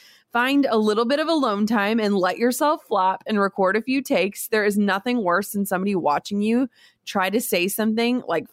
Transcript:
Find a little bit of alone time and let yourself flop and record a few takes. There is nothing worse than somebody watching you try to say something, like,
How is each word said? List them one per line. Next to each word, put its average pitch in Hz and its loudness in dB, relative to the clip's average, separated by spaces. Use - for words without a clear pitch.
Find 269 2
a 226 2
little 214 2
bit 285 0
of 311 -2
alone 247 0
time 214 2
and 208 2
let 180 0
yourself 294 0
flop 190 0
and 214 0
record 196 2
a 220 0
few 262 -2
takes. 202 -2
There 214 0
is 208 0
nothing 208 0
worse 180 0
than 202 -4
somebody 196 -2
watching 160 -2
you 233 0
try 190 -2
to 214 0
say 180 -2
something, 226 0
like, - -2